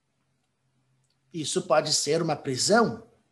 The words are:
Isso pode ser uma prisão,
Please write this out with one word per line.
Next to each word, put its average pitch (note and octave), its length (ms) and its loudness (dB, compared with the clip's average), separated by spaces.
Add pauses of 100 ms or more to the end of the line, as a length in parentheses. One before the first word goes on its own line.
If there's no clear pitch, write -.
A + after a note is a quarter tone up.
(1300)
Isso F3 300 -4
pode D3+ 300 2
ser D#3 280 0
uma D#3+ 160 -2
prisão, C#3+ 680 0 (260)